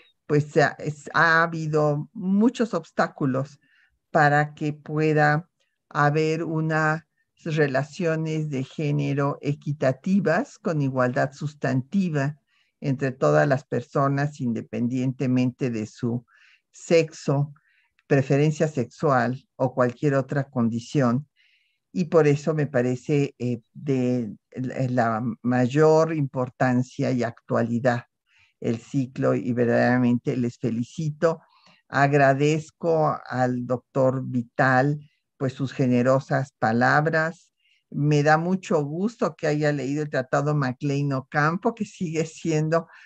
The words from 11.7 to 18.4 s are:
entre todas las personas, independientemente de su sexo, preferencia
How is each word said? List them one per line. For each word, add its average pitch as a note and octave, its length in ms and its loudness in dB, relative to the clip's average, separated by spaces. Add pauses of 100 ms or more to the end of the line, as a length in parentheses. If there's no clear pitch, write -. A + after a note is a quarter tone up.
entre C3+ 320 -2
todas D3+ 340 2
las C3+ 200 0
personas, C#3 720 -2
independientemente B2+ 1300 -2
de A2 160 -4
su A#2+ 400 -6 (460)
sexo, D3+ 800 0 (540)
preferencia D3+ 600 2